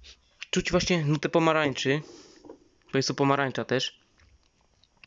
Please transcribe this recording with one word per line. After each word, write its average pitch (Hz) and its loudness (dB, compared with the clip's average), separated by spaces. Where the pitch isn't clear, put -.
Czuć - -2
właśnie 175 0
nutę 147 0
pomarańczy. 156 2
Bo 135 0
jest 135 -2
to 139 -2
pomarańcza 139 0
też. - -4